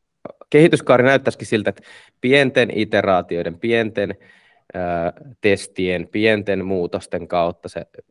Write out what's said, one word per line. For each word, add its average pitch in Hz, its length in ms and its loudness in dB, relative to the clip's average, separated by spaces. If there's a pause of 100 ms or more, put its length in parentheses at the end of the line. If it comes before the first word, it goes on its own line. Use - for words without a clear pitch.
(500)
kehityskaari 147 540 4
näyttäisikin 131 440 0
siltä, 104 220 -2
että - 120 -8 (400)
pienten 127 500 2
iteraatioiden, 90 880 -2
pienten, 107 560 -2 (600)
ö, 85 460 -4 (200)
testien, 90 680 -2
pienten 104 580 -2
muutosten 90 600 -6
kautta 87 420 -4
se 85 160 -12 (260)